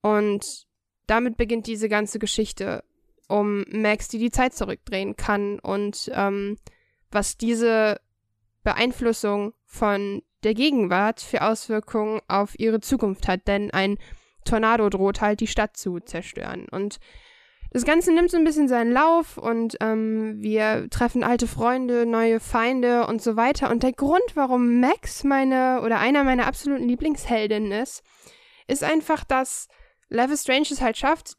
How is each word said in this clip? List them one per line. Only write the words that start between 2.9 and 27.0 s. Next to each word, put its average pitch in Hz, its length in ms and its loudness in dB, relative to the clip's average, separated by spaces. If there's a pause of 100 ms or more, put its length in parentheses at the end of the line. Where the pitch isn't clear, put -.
um 208 440 0
Max, 214 360 0
die 226 120 -6
die 233 120 0
Zeit 254 220 2
zurückdrehen 196 640 -6
kann 202 440 -2
und, 202 540 -4
ähm, 202 440 -2 (540)
was 202 260 -2
diese 226 640 2 (640)
Beeinflussung 226 880 -2 (120)
von 202 560 -2 (220)
der 214 100 2
Gegenwart 214 680 2
für - 200 -4
Auswirkungen 214 840 -2
auf 202 320 -2
ihre 220 220 2
Zukunft 208 460 -2
hat. 185 200 -2
Denn 202 240 0
ein 196 260 0 (460)
Tornado 220 460 4
droht 196 320 0
halt, 208 180 2
die 226 80 -2
Stadt - 280 -2
zu 175 240 -6
zerstören. - 720 -10
Und 202 280 -6 (760)
das 247 120 -2
Ganze 330 300 4
nimmt 349 180 4
so 359 60 0
ein 320 60 4
bisschen 302 240 2
seinen 240 240 2
Lauf 320 460 2
und, 226 440 -4
ähm, 220 580 -2
wir 214 520 0
treffen 240 320 0
alte 240 240 2
Freunde, 240 580 0
neue 226 340 2
Feinde 240 680 2
und 226 140 -2
so 226 140 0
weiter. 247 360 2
Und 233 120 2
der 254 80 2
Grund, 294 320 2 (120)
warum 247 440 2
Max - 440 0
meine, 262 600 2
oder 226 160 0
einer 277 240 4
meiner 254 240 2
absoluten 262 400 -2
Lieblingsheldinnen 220 840 0